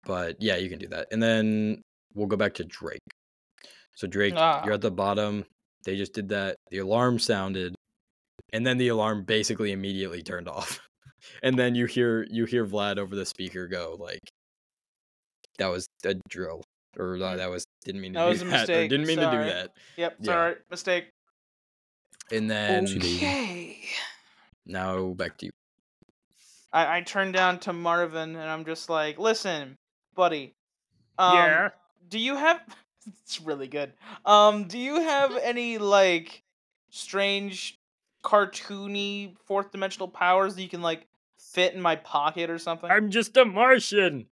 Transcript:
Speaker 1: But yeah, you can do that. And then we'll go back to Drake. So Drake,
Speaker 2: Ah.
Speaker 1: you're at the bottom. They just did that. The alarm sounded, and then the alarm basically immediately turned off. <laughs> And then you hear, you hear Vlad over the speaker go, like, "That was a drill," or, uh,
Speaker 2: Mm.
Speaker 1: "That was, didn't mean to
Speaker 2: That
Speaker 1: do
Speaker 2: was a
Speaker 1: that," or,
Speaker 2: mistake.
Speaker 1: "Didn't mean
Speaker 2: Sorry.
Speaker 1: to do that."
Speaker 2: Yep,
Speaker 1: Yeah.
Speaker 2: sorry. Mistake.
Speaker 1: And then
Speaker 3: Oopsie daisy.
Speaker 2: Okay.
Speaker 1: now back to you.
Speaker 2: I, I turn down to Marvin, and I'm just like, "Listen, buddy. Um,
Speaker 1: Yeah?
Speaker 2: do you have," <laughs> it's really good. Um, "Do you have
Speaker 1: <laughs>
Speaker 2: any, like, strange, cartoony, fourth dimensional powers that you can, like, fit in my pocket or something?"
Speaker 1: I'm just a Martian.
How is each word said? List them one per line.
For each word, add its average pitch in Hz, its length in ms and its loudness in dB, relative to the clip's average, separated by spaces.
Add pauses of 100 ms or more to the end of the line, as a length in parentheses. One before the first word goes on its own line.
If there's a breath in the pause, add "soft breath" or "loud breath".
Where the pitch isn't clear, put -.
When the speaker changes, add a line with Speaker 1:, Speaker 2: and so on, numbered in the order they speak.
Speaker 1:
But 90 360 -6
yeah, 101 180 0
you 92 120 -4
can 87 80 -10
do - 120 -14
that. - 220 -8
And 110 120 -2
then 107 580 0 (320)
we'll 101 140 -4
go 101 100 0
back 101 180 0
to - 80 -10
Drake. - 380 -12 (960 loud breath)
So - 100 -8
Drake, 101 320 2
Speaker 2:
Ah. 160 260 4
Speaker 1:
you're 104 120 0
at 104 60 -4
the 107 100 0
bottom. 101 540 0 (380)
They 95 140 -4
just 98 160 -6
did 101 160 -6
that. 98 280 -4 (120)
The 92 100 -8
alarm 117 380 2
sounded, 95 560 -2 (800)
and 113 140 -2
then 127 100 0
the 123 120 2
alarm 110 360 0
basically 107 460 0
immediately 95 500 -6
turned 87 280 -10
off. - 360 -8
<laughs> - 40 -20 (520 loud breath)
And 131 160 2
then 123 160 2
you 120 140 0
hear, 117 420 2
you 113 160 0
hear 117 220 0
Vlad 101 320 -2
over 98 160 -8
the 95 100 -4
speaker 90 420 -10
go, 87 320 -8
like, - 200 -12 (1400)
"That 98 100 -2
was 92 200 -4 (160)
a 98 100 0 (160)
drill," 82 340 -10 (360)
or, 92 160 -6
uh, 92 40 -8 (140)
Speaker 2:
Mm. 92 40 -6
Speaker 1:
"That 92 120 -6
was, 90 160 -8 (180)
didn't 98 180 -10
mean 92 120 -12
to 160 60 -4
Speaker 2:
That 165 60 2
Speaker 1:
do 175 40 4
Speaker 2:
was 175 140 0
a - 20 -8
Speaker 1:
that," 180 80 -2
or, - 60 4
Speaker 2:
mistake. 165 320 0
Speaker 1:
"Didn't 151 160 0
mean 160 100 0
Speaker 2:
Sorry. 160 200 2
Speaker 1:
to 151 60 0
do 156 60 -2
that." 92 220 -6 (260 soft breath)
Speaker 2:
Yep, 170 220 -4
Speaker 1:
Yeah. 202 60 -12
Speaker 2:
sorry. 170 300 2 (140)
Mistake. 175 400 -2 (1200)
Speaker 1:
And 110 200 -2
then 104 340 2
Speaker 3:
Oopsie 95 160 -2
daisy. 90 240 -2
Speaker 2:
Okay. 208 540 -6 (880 loud breath)
Speaker 1:
now 92 460 -4
back 90 260 -6
to 95 80 -12
you. 90 40 -12 (1200 soft breath)
Speaker 2:
I, 160 260 2
I 175 40 -2
turn 190 300 -4
down 180 300 2
to 190 120 -6
Marvin, 170 640 -2
and 160 140 -10
I'm 160 140 -6
just 160 260 -8
like, 151 280 -2
"Listen, 175 580 -2 (380)
buddy. 165 400 2 (640)
Um, 180 200 8
Speaker 1:
Yeah? 170 320 6 (380)
Speaker 2:
do 196 120 -6
you 254 160 -2
have," 320 320 4
<laughs> - 560 -20
it's - 180 -12
really 147 260 -4
good. 139 260 -6 (320 loud breath)
Um, 208 420 8
"Do 185 100 -8
you 285 240 0
have 277 360 2
Speaker 1:
<laughs> - 40 -2
Speaker 2:
any, 240 380 -2
like, 196 640 4 (480)
strange, 196 880 -4 (440)
cartoony, 202 1120 -2 (100)
fourth 196 260 -2
dimensional 190 360 -6
powers 185 480 2
that 185 60 -8
you 185 80 -8
can, 175 140 -8
like, 165 240 -4 (300)
fit 180 380 0
in 185 60 -8
my 170 140 2
pocket 156 540 -2
or 165 80 -6
something?" 165 320 -6
Speaker 1:
I'm 208 220 4
just 220 260 2
a 254 80 10
Martian. 202 840 4 (100)